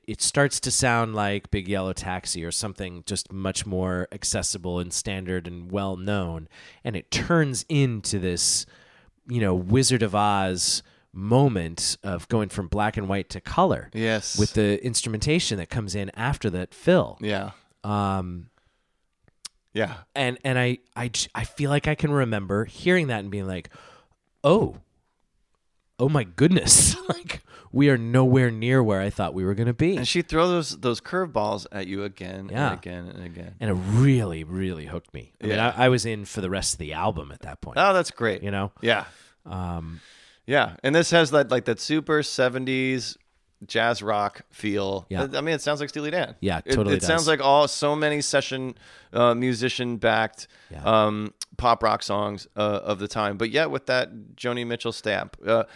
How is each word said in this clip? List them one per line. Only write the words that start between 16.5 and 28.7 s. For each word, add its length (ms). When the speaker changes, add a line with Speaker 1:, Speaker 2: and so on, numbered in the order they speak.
Speaker 1:
that 240
fill. 480
Speaker 2:
Yeah. 300
Speaker 1:
Um, 680
Speaker 2:
Yeah. 220
Speaker 1:
and, 300
and 140
I, 200
I 140
j-, 260
I 100
feel 260
like 180
I 60
can 180
remember 520
hearing 440
that 120
and 100
being 160
like, 240
"Oh, 320
oh 100
my 160
goodness." 760
<laughs> 80
Like, 340
we 180
are 80
nowhere 540
near 320